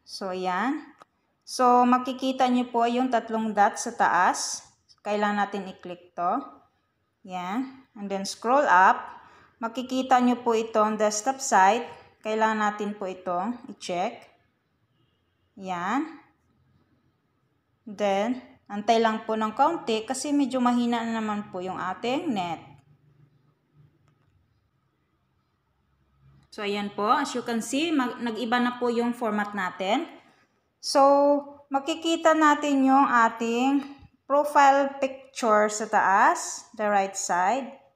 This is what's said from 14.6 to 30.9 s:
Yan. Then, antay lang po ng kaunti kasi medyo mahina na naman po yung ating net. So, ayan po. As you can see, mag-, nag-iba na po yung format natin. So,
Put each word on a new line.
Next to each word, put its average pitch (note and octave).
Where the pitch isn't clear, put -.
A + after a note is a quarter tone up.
Yan. F#3+
Then, G#3
antay G#3
lang A3
po A3
ng A3
kaunti C#4
kasi C4
medyo C#4
mahina A#3+
na A3+
naman G#3
po F3+
yung F#3
ating A#3+
net. F3
So, -
ayan G3+
po. G#3
As C#4
you B3
can A#3
see, D4+
mag-, C4
nag-iba A#3
na B3
po A#3+
yung A#3
format G#3
natin. F#3+
So, -